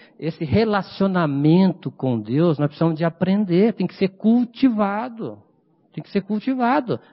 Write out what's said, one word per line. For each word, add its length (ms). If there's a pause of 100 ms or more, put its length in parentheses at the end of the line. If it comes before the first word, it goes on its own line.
(200)
esse 240
relacionamento 1500
com 280
Deus, 400
nós 80
precisamos 300
de 80
aprender, 680
tem 140
que 80
ser 140
cultivado. 1300 (520)
Tem 100
que 60
ser 140
cultivado 760 (140)